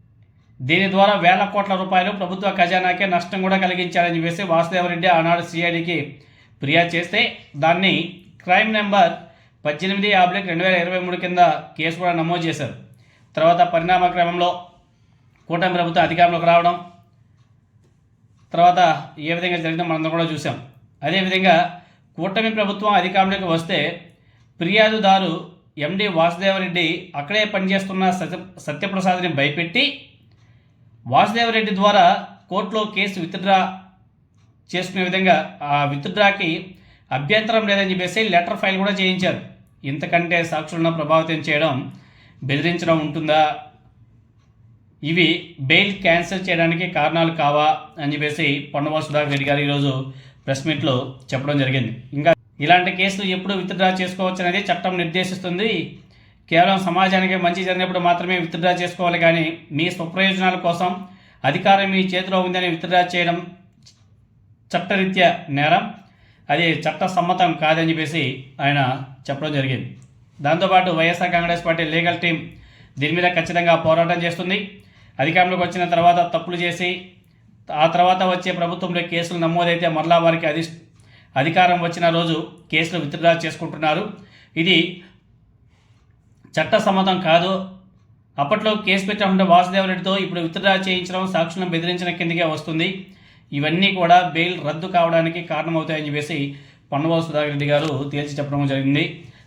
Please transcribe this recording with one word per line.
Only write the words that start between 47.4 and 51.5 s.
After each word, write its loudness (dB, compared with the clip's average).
అని -4
చెప్పేసి -2
పొన్నవోలు -4
సుధాకర్ -2
రెడ్డి -4
గారు 0
ఈరోజు 0
ప్రెస్ -6
మీట్లో 0
చెప్పడం -2